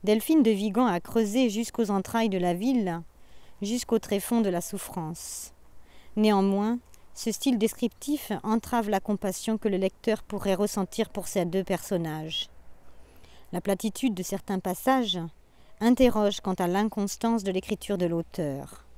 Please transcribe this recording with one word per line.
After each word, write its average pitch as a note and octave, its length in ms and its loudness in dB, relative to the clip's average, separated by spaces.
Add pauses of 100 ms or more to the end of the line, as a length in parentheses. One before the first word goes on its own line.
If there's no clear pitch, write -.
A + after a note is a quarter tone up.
Delphine A3 400 4
de A3+ 80 8
Vigan G#3+ 360 2
a F3+ 120 2
creusé A3+ 520 2
jusqu'aux G#3+ 420 -2
entrailles A3 380 0
de F#3+ 80 0
la F3+ 140 2
ville, F#3+ 480 0 (640)
jusqu'au A3+ 380 0
tréfonds A3 400 0
de G#3 80 2
la F3 120 0
souffrance. - 920 -10 (640)
Néanmoins, G#3 640 4 (340)
ce - 160 -4
style B3 260 0
descriptif A3+ 760 -2 (100)
entrave A3 480 0
la G3 80 2
compassion G#3 580 -2
que A3 120 -2
le G3 80 2
lecteur G3 480 0
pourrait G3 320 0
ressentir G#3 520 0
pour - 200 -6
ces F3+ 160 0
deux F3+ 180 0
personnages. D#3+ 840 -4 (1040)
La F3 80 -2
platitude G#3 540 0
de F3+ 100 -6
certains G3 340 -4
passages G3+ 600 0 (580)
interroge A#3 640 6
quant F#3+ 140 -2
à F3+ 120 0
l'inconstance G3+ 800 0
de G3 80 0
l'écriture G3 460 -2
de F3+ 80 2
l'auteur. D#3 760 -4 (140)